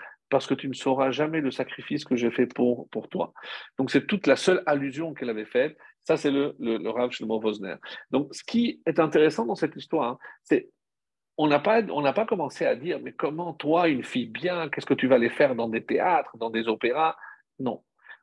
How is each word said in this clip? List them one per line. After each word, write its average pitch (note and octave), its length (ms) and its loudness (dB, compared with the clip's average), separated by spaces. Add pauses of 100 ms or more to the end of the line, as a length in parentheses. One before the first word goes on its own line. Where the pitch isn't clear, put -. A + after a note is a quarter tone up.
(300)
parce C3+ 180 2
que C#3 60 2
tu C#3 140 -8
ne B2+ 60 -6
sauras C3+ 380 0
jamais D#3 280 -2
le C3 120 -2
sacrifice - 520 -6
que B2+ 120 0
j'ai A#2+ 160 0
fait B2 140 2
pour, B2 420 0
pour G#2+ 200 -8
toi. » E2+ 260 -6 (440)
Donc, C3 140 -2
c'est C#3+ 120 4
toute - 220 -2
la C#3 80 8
seule F#3 320 2
allusion C#3+ 480 -2
qu'elle B2 160 -6
avait G#2+ 140 -4
faite. C#3 320 0 (260)
Ça, D#3+ 140 2
c'est C#3+ 160 2
le, C#3 260 0
le, A2+ 200 0
le G#2 120 -4
Rav A#2+ 220 -2
Shlomo A2 260 -4
Vosner. G#2 380 -2 (340)
Donc, C#3+ 240 -2
ce - 80 -14
qui - 420 0
est D#3+ 140 0
intéressant D#3 480 4
dans G#3 80 -2
cette D#3+ 220 -4
histoire, C#3 380 -2
hein, - 40 -20 (240)
c'est - 280 0 (680)
on D#3 100 2
n'a D3 140 4
pas, A3 300 4
on D3 100 -2
n'a C#3 120 2
pas A3 140 0
commencé E3 380 -2
à A#2 100 4
dire, « C#3+ 280 -6
Mais B2 100 -12
comment, E3 400 -4
toi, E3 340 2
une C3+ 160 0
fille A#2+ 240 -4
bien, D#3+ 440 -4
qu'est-ce - 160 -8
que C#3 80 4
tu - 120 -2
vas C3 100 6
aller A#2 140 4
faire C#3 240 4
dans A#2 140 -2
des A2 160 -4
théâtres, C#3+ 520 0
dans A2+ 140 -6
des A2+ 160 -2
opéras ? » B2 480 0 (460)
Non. B2 240 -4 (380)